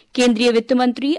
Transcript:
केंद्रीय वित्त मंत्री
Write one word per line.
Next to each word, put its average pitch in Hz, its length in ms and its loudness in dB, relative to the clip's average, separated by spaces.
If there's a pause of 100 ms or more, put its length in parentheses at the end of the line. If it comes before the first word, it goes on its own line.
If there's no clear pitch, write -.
(160)
केंद्रीय 240 360 2
वित्त 226 220 0
मंत्री 247 460 0